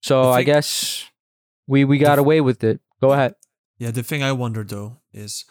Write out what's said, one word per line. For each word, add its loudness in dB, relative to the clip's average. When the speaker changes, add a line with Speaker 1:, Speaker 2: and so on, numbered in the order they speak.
Speaker 1:
So 2
Speaker 2:
The 4
Speaker 1:
I 4
Speaker 2:
thing 0
Speaker 1:
guess -2
we, 2
we 2
got 4
Speaker 2:
the 4
f- 4
Speaker 1:
away 4
with 0
it. -2
Go 4
ahead. 0
Speaker 2:
Yeah, -8
the -6
thing -6
I -2
wonder, -6
though, -14
is, -14